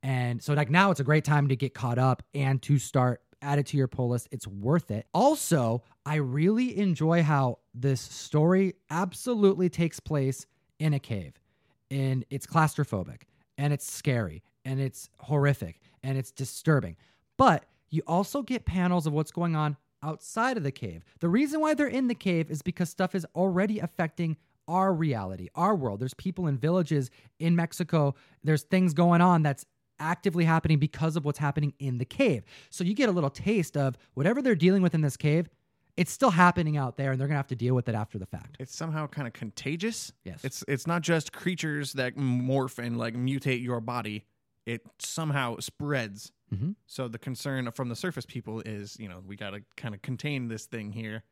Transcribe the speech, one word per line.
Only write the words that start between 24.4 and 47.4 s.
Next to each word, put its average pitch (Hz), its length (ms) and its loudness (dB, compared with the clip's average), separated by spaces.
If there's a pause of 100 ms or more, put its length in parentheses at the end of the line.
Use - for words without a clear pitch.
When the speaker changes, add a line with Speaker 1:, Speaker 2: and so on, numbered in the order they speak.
Speaker 1:
our 190 260 2
reality, 101 640 -2
our 190 180 2
world. 113 260 -2
There's 127 140 -4
people 185 320 -4
in 139 100 0
villages 151 540 2 (300)
in 170 160 2
Mexico. 165 580 0 (300)
There's 151 180 2
things 185 320 2
going 170 260 6
on 175 220 6
that's 143 240 -2 (320)
actively 170 460 0
happening 160 340 4
because 156 380 0
of 151 80 -2
what's 147 160 -2
happening 147 400 0
in 127 180 -4
the 127 60 -2
cave. 156 400 0 (260)
So - 140 -6
you 190 100 0
get 247 140 4
a 196 40 2
little 160 180 2
taste - 460 -2
of 135 200 0 (180)
whatever 202 260 2
they're 254 140 4
dealing 180 260 4
with 175 140 2
in 160 60 2
this 147 160 0
cave, 156 320 0 (480)
it's - 160 0
still 262 180 4
happening 175 460 6
out 131 200 -2
there, 135 140 -2
and 131 100 -2
they're 143 60 -2
gonna 147 100 0
have 139 120 -4
to 127 80 -4
deal 120 180 0
with 123 140 0
it 113 80 -2
after 107 200 -6
the 92 100 -8
fact. - 340 -14
Speaker 2:
It's 131 140 -14
somehow 156 340 -6
kinda 131 240 -8
contagious. 165 800 -8 (120)
Speaker 1:
Yes. - 200 -12
Speaker 2:
It's, - 240 -8
it's 135 180 -4
not 170 160 -2
just 165 300 0
creatures 151 600 -6
that 127 220 -4
morph 131 600 0
and, 120 180 -6
like, 117 180 -4
mutate 127 500 -2
your 120 160 -2
body. 110 440 -6 (420)
It 117 200 -6 (140)
somehow 139 580 -4
spreads. 123 720 -6 (240)
Speaker 1:
Mm-hmm. 131 180 -4 (140)
Speaker 2:
So 127 220 -8
the 113 100 -10
concern 131 540 -6